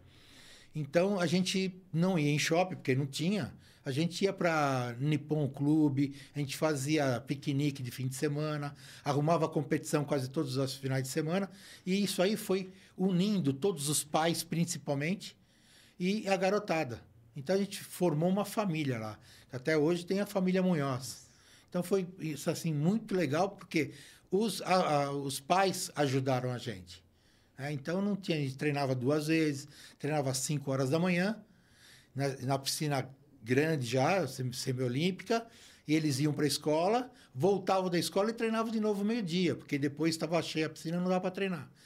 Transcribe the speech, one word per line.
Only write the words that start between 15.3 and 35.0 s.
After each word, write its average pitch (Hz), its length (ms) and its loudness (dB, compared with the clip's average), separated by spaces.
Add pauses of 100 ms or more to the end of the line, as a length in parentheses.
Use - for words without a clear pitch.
e 196 300 -2
a 196 80 4
garotada. 170 640 0 (360)
Então, 147 200 0
a 196 40 4
gente 196 220 -4
formou 170 480 2
uma 196 140 2
família 156 560 -2
lá, 107 200 -8 (300)
que - 60 -10
até 151 220 2
hoje 170 280 2
tem 190 140 0
a 202 60 0
família 185 360 2
Munhoz. 139 640 0 (460)
Então, 180 140 -2
foi 185 240 0 (120)
isso, 151 300 -4
assim, 160 240 0
muito 185 420 2
legal, 170 340 2
porque - 420 -2 (400)
os, 190 300 2
a, 151 420 4
a, 139 80 -4
os 139 280 -4
pais 185 560 2
ajudaram 131 560 0
a 123 60 -6
gente. 95 460 -12 (540)
É, 139 140 -6
então, 160 300 -4
não 202 140 0
tinha, 180 220 -2
a 147 40 0
gente 131 160 -4
treinava 143 380 0
duas 147 320 0
vezes, 156 400 0 (320)
treinava 143 320 0
às 131 80 -2
cinco 143 320 -2
horas 135 180 0
da 160 100 2
manhã, 185 380 2 (760)
na, 139 240 -2
na 131 220 0
piscina 139 500 -2 (320)
grande 135 440 2
já, 135 420 2
sem-, 127 240 -4
semiolímpica, 143 920 -2 (420)